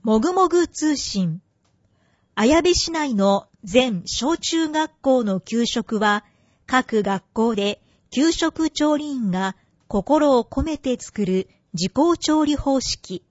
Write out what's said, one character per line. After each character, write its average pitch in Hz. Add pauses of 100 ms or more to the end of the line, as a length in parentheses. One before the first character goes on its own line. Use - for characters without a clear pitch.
も 220
ぐ 339
も 370
ぐ 339
通 302
信。 180 (920)
綾 269
部 349
市 -
内 302
の 196 (160)
全 214
小 311
中 330
学 311
校 254
の 190
給 233
食 220
は、 208 (420)
各 226
学 196
校 226
で 202 (280)
給 320
食 320
調 302
理 302
員 254
が 190 (300)
心 277
を 220
込 -
め 311
て 254
作 -
る 185 (260)
自 175
校 330
調 311
理 294
方 269
式。 -